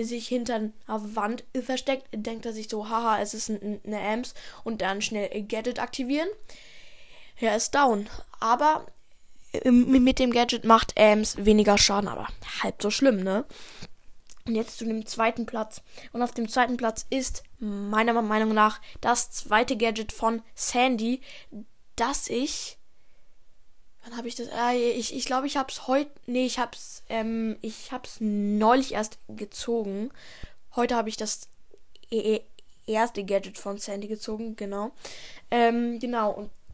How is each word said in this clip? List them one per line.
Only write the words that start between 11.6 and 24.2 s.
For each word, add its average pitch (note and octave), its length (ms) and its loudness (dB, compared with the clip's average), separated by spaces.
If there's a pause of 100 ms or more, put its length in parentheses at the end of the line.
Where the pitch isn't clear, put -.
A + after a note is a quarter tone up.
Schaden, G3+ 320 4
aber - 180 -6 (340)
halb - 200 -4
so G#3 100 0
schlimm, A3 320 4
ne? G3 220 0 (1000)
Und A3+ 100 -2
jetzt A3+ 240 -4
zu A3+ 40 -8
dem A3 220 -4
zweiten A#3 400 0
Platz. A3 360 -8 (300)
Und A#3 100 -2
auf B3 120 0
dem A3+ 160 -4
zweiten B3 260 2
Platz A#3 340 -2
ist, - 340 -2 (160)
meiner G#3+ 600 2
Meinung A3 320 2
nach, G#3+ 280 6 (180)
das - 320 2
zweite A#3+ 460 2
Gadget A3 340 0
von A3+ 300 0 (140)
Sandy, B3 680 2 (720)
das B3+ 320 -2
ich, - 520 -4 (1200)
wann A#3+ 140 -12
hab A#3+ 80 -6